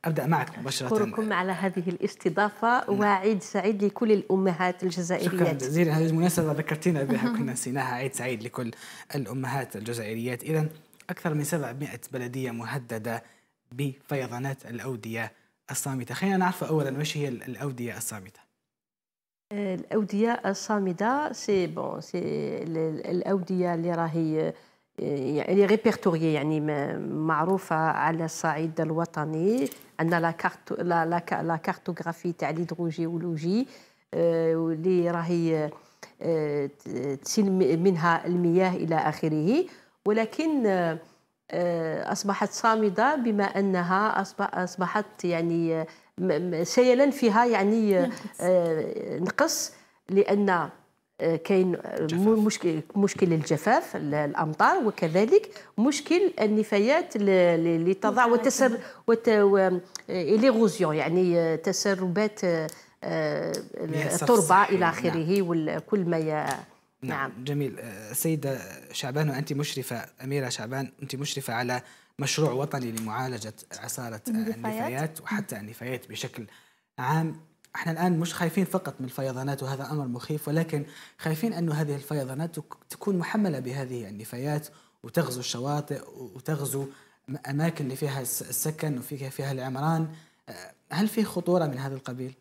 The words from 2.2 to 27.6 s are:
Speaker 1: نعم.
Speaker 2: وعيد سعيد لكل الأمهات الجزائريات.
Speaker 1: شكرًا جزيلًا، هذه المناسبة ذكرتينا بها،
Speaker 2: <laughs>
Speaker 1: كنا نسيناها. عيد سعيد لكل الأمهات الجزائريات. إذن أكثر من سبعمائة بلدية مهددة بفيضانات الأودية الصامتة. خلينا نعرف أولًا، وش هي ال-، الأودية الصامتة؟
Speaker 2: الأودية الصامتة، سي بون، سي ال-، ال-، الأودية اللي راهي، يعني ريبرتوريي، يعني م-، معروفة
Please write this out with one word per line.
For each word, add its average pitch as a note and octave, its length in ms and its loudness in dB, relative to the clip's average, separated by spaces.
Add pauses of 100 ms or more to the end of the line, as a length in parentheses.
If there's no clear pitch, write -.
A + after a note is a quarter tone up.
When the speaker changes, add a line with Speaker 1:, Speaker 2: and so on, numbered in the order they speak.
Speaker 1:
نعم. G3+ 80 0
Speaker 2:
وعيد G3+ 440 2
سعيد G3+ 400 0
لكل G#3+ 280 2
الأمهات F#3 720 2
الجزائريات. F3 500 -2
Speaker 1:
شكرًا F3 180 2
جزيلًا، D3+ 420 2
هذه D#3+ 120 4
المناسبة E3 460 2
ذكرتينا D#3 520 0
بها، A3 260 0
Speaker 2:
<laughs> A3+ 80 -2
Speaker 1:
كنا C#3+ 140 -2
نسيناها. B2+ 420 -4
عيد B2+ 200 -4
سعيد B2 300 -6
لكل A#2+ 280 -6 (440)
الأمهات C3 600 -6
الجزائريات. A#2 680 -6
إذن D#3 260 0 (400)
أكثر F3 240 -4
من D3+ 100 0
سبعمائة C#3 560 -6 (140)
بلدية B2 380 -6
مهددة A#2 720 -6 (480)
بفيضانات C3+ 960 -6
الأودية A2+ 680 -8 (400)
الصامتة. C3 440 -4
خلينا F#3+ 220 2
نعرف F3+ 260 2
أولًا، C#3 360 0
وش D3+ 180 -4
هي D3 100 -2
ال-، A#2+ 160 -8
الأودية A#2+ 540 -8
الصامتة؟ G2+ 420 -12 (1120)
Speaker 2:
الأودية G3+ 960 0
الصامتة، G#3 840 0
سي G3 360 0
بون، D#3+ 340 -6
سي - 160 -8
ال-، D3+ 600 -4
ال-، D#3+ 300 -4
الأودية F3+ 680 0
اللي E3+ 180 -2
راهي، D#3+ 640 0 (460)
يعني D3 680 2
ريبرتوريي، F#3 680 2
يعني D3+ 260 0
م-، D3 680 -2
معروفة E3 480 0